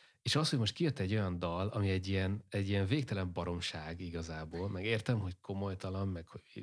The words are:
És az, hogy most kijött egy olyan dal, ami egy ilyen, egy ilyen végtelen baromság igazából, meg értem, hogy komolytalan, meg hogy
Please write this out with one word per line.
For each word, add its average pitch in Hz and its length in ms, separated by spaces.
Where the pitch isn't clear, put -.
És - 140
az, 156 140
hogy 143 80
most 110 140
kijött 160 260
egy 95 140
olyan 95 260
dal, 90 300
ami 101 220
egy 95 180
ilyen, 98 400
egy 98 200
ilyen 98 180
végtelen 101 460
baromság 85 680
igazából, 82 680
meg 95 160
értem, 110 360
hogy 92 200
komolytalan, 98 680
meg 85 200
hogy - 140